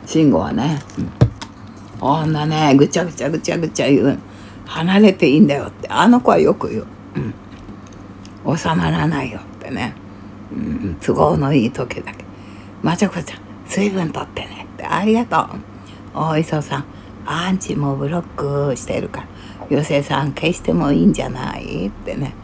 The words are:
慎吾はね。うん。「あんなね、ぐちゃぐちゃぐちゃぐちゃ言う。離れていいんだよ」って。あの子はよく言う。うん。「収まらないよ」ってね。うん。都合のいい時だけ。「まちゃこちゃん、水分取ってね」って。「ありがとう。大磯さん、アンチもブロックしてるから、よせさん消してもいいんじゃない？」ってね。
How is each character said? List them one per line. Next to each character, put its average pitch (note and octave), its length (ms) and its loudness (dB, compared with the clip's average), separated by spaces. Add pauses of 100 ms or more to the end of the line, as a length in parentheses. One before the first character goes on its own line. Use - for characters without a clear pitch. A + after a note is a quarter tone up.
慎 D#3 260 6
吾 D#2+ 80 6
は - 140 0
ね。 C#3+ 260 0 (180)
う - 40 -2
ん。 - 80 -4 (920)
「あ D3+ 240 2
ん D#3 80 2
な D3+ 120 0
ね、 D#3 300 4
ぐ C#3+ 120 6
ち - 120 -2
ゃ F3+ 60 0
ぐ D#3+ 60 -6
ち - 120 -8
ゃ C#3+ 60 0
ぐ D#3+ 100 -2
ち - 140 -4
ゃ F3 40 0
ぐ D#3+ 120 0
ち - 140 -2
ゃ A#2 60 2
言 C3+ 140 4
う。 C3+ 140 2 (480)
離 F3+ 340 2
れ G#3+ 140 8
て D3+ 160 4
い C#3 80 6
い - 20 8
ん G3 80 10
だ C#3+ 80 2
よ」 C3 120 -4
っ - 40 -10
て。 - 180 -12
あ D#3+ 180 4
の B3 140 8
子 A#3+ 100 4
は E3+ 80 6
よ D#3 140 6
く - 160 -4
言 - 100 -4
う。 - 80 -8 (1600)
う - 80 2
ん。 E3+ 40 0
「収 E3+ 120 -2
ま E3 200 2
ら D#3 180 2
な C#3+ 160 0
い A#2+ 80 -6
よ」 G2 80 -10 (220)
っ - 20 -14
て - 60 -12
ね。 - 240 -4 (580)
う - 40 -10
ん。 - 460 -4
都 - 120 2
合 D#3 240 4
の C#3+ 160 2
い B2+ 120 6
い - 60 0
時 - 300 -6
だ - 120 -12
け。 - 100 -16 (580)
「ま E3+ 160 2
ち - 60 0
ゃ F#3+ 60 4
こ E3+ 120 -4
ち - 120 -10
ゃ - 20 -14
ん、 - 40 -16 (280)
水 G3+ 220 0
分 F#3 200 0
取 C#3 160 -6
っ - 40 -12
て - 120 -10
ね」 - 340 -14
っ - 20 -16
て。 - 100 -10
「あ F3 160 0
り A3 100 4
が A#3 120 2
と D#3+ 160 0
う。 - 60 -4 (680)
大 D#3 240 0
磯 D#3 220 0
さ C#3 180 -4
ん、 C#3+ 60 -8 (400)
ア E3+ 260 -2
ン F#3+ 60 2
チ - 180 -6
も C#3 200 0
ブ C#3 120 -2
ロ E3+ 120 -2
ッ C#3+ 500 -2
ク B2 60 0
し - 100 -8
て - 140 -4
る - 100 -6
か - 120 -10 (480)
ら、 C#3 80 4
よ D3+ 60 2
せ C#3+ 200 0
さ C#3 200 0
ん C#3+ 100 -2
消 E3 200 0
し - 60 -8
て - 140 0
も D#3 180 2
い D#3+ 100 4
い F3 40 6
ん - 80 8
じ - 100 -2
ゃ B2+ 60 -4
な - 280 -6
い？」 - 300 -6
っ G#3 40 -6
て - 240 -10
ね。 - 180 -4 (100)